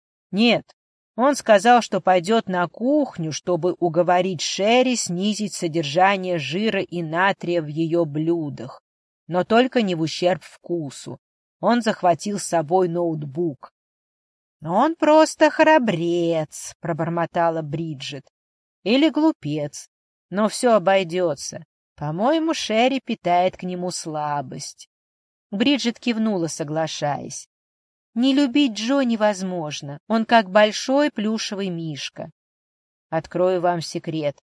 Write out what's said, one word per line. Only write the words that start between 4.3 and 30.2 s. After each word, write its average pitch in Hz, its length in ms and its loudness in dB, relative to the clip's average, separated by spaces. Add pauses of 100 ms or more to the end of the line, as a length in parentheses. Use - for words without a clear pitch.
Шерри 247 560 2
снизить 196 580 -4
содержание 175 840 0
жира 190 440 -2
и 170 200 -6
натрия 175 600 0
в 151 60 -8
ее 165 360 0
блюдах, 151 800 -6 (460)
но 180 160 0
только 247 380 2
не 185 120 0
в 160 60 -4
ущерб 175 420 0
вкусу. - 760 -10 (420)
Он 226 220 2
захватил 185 560 0
с - 60 -8
собой 175 440 2
ноутбук». 160 840 -4 (880)
«Он 226 360 0
просто 311 540 4
храбрец», 170 1300 2
пробормотала 165 840 -2
Бриджит, 143 640 -8 (600)
или 269 240 4
глупец, 190 800 -2 (420)
но 202 180 0
все 233 260 2
обойдется. 180 880 0 (320)
По-моему, 269 580 0
Шерри 247 460 0
питает 180 560 0
к - 80 -14
нему 180 260 -6
слабость. 147 960 -8 (640)
Бриджит 233 480 0
кивнула, 220 480 -2
соглашаясь. 147 1000 -6 (680)
«Не 262 180 2
любить 269 420 2
Джо 240 260 0
невозможно, 185 1040 -2
он 226 180 0